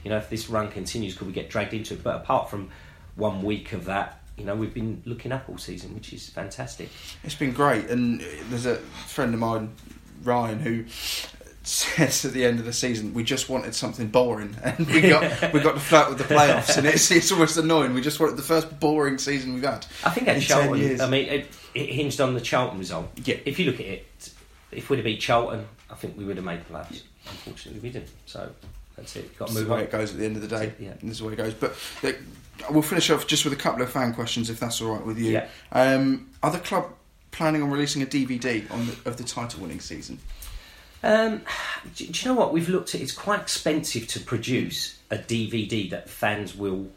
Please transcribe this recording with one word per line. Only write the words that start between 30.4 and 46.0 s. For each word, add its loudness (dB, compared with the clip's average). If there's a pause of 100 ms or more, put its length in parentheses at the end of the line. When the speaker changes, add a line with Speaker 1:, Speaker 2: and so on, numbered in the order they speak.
Speaker 2:
the -10
day. -4
Speaker 1:
Yeah. -12 (100)
Speaker 2:
That's -8
the -8
way -6
it -6
goes. -4
But, -4 (280)
uh, 0 (580)
we'll 6
finish 2
off 4
just 2
with 0
a -4
couple 0
of -2
fan 0
questions, -2
if -8
that's -4
all -2
right -6
with -4
you. 2
Speaker 1:
Yeah. 2 (260)
Speaker 2:
Um, 4 (120)
are 4
the -2
club -2 (400)
planning 2
on 0
releasing 0
a 0
D 0
V -2
D -2
on -2
the, -6 (120)
of -6
the -10
title-winning -8
season? -12 (840)
Speaker 1:
Um, 4 (560)
do, -10
do -6
you -
know 4
what? 4
We've 2
looked 0
at, -4
it's -6
quite -2
expensive -2
to -6
produce -2 (120)
a -2
D -2
V -2
D -2
that -10